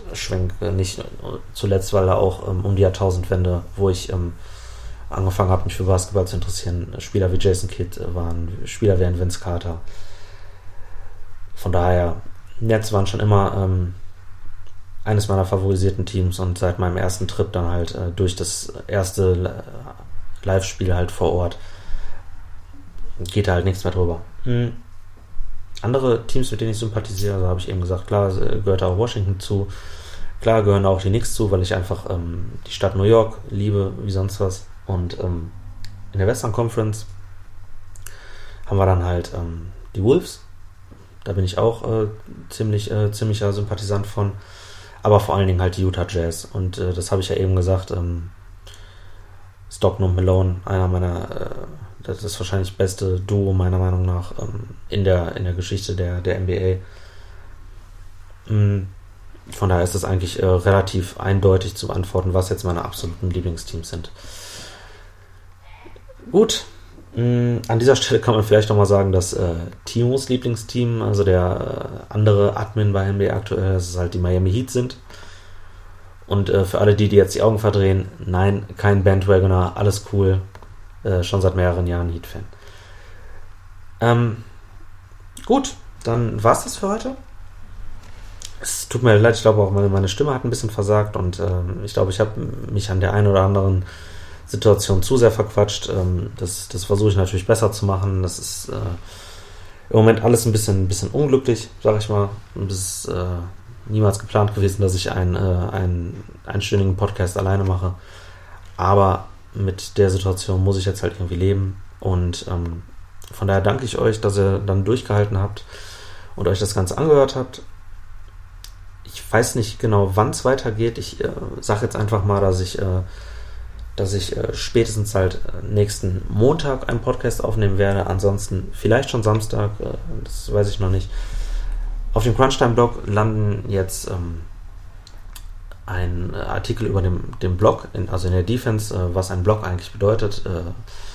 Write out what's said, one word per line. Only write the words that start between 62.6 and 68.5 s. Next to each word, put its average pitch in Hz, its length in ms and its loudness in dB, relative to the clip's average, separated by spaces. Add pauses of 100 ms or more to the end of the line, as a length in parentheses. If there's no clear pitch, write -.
meine 87 200 -2
absoluten 87 460 -6
Lieblingsteams 85 580 -6
sind. 85 220 -8 (2250)
Gut, - 340 4 (500)
mm, 120 420 4 (100)
an 117 120 2
dieser 131 160 8
Stelle 120 260 2
kann 117 140 4
man 107 80 4
vielleicht 107 260 6